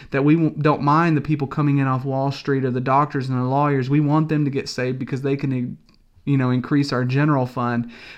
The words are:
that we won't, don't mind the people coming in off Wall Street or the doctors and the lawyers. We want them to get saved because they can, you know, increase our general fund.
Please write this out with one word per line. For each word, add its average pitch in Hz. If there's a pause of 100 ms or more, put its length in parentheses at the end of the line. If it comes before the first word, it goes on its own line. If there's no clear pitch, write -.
(100)
that 135
we 151
won't, 156
don't 147
mind 156
the 139
people 147
coming 143
in 135
off 131
Wall 135
Street 135
or 127
the 127
doctors 135
and 127
the 127
lawyers. 135
We 143
want 151
them 151
to 139
get 135
saved 127
because 131
they 139
can, 131 (460)
you 143
know, 127
increase 139
our 127
general 135
fund. 120 (240)